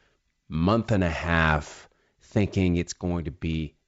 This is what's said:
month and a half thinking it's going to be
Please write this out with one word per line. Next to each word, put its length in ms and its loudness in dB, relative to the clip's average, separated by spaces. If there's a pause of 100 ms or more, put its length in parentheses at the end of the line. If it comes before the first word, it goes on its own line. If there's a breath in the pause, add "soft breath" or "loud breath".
(480)
month 440 2
and 120 2
a 60 0
half 800 0 (320)
thinking 540 0
it's 180 -4
going 320 -6
to 40 -10
be 440 -6 (140)